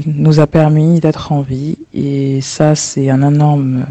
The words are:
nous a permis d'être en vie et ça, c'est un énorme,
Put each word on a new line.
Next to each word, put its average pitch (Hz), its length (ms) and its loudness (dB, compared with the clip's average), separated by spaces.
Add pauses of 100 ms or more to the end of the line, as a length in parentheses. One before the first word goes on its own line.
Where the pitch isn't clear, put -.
nous 151 340 2
a 151 80 4
permis 156 540 2
d'être 156 320 -2
en 143 80 0
vie 135 360 -6 (160)
et 139 460 -2
ça, 151 360 0
c'est 135 340 -4
un 135 200 2
énorme, 143 600 0